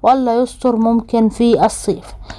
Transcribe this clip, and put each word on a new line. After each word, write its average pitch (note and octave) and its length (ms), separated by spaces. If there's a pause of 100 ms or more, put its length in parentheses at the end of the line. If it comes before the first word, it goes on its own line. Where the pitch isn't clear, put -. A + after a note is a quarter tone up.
والله B3 300
يستر A#3+ 420
ممكن A3+ 540
في A#3 360
الصيف. - 480 (260)